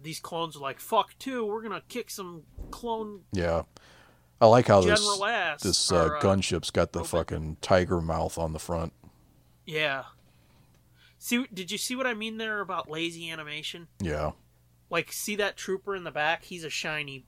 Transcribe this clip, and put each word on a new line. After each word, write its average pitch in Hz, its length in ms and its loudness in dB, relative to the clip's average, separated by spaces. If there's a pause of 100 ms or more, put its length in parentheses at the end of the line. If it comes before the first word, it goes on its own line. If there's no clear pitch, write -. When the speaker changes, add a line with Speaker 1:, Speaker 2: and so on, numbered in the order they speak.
Speaker 1:
these 156 180 -8
clones 165 360 -6
are 143 40 -14
like, 135 200 -6
"Fuck - 380 0
too, 254 280 -4
we're 214 160 -4
gonna 202 260 -8
kick 240 220 -8
some 175 320 -12 (300)
clone 220 600 -6
Speaker 2:
Yeah. 170 300 0 (760)
I 117 60 10
like 117 200 10
how 101 140 10
this, 104 200 6
Speaker 1:
general 190 240 0
ass," 196 380 -2
Speaker 2:
this, - 300 2
uh, 90 40 6 (100)
Speaker 1:
or, 76 100 0
uh, - 40 -4
Speaker 2:
gunship's 95 500 2
got 85 220 2
the 87 80 -4
Speaker 1:
robot. - 100 -8
Speaker 2:
fucking 80 520 -2
tiger 92 380 4
mouth 82 360 -2
on 82 160 -2
the 78 60 -6
front. 82 340 -4 (720)
Speaker 1:
Yeah. 151 400 -2 (1120)
See, 240 360 -2
did 175 160 -10
you 208 80 -6
see - 180 -6
what 262 100 -2
I 240 60 -2
mean 220 240 -8
there 220 240 -6
about 175 300 -6
lazy 165 400 -6
animation? 156 580 -12 (120)
Speaker 2:
Yeah. 151 320 -2 (580)
Speaker 1:
Like, 170 220 -2
see - 240 -6
that 202 200 0
trooper 196 400 -6
in 180 80 -10
the 175 60 -10
back? 160 340 0
He's 175 200 -12
a 151 40 -8
shiny 143 600 -6